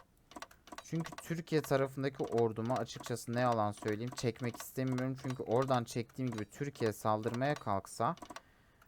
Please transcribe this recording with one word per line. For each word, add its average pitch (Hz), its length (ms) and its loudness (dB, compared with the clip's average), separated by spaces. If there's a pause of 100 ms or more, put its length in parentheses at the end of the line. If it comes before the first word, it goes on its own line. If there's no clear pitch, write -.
(840)
Çünkü 160 320 -4
Türkiye 165 460 0
tarafındaki 135 600 0
ordumu 113 520 2
açıkçası 120 600 -4
ne 120 60 2
yalan 113 320 4
söyleyeyim 110 440 -2
çekmek 120 400 -2
istemiyorum. 131 640 -2
Çünkü 127 200 -4
oradan 123 420 4
çektiğim 127 460 -2
gibi 107 200 -4
Türkiye 127 420 0
saldırmaya 117 600 2
kalksa 113 640 0 (720)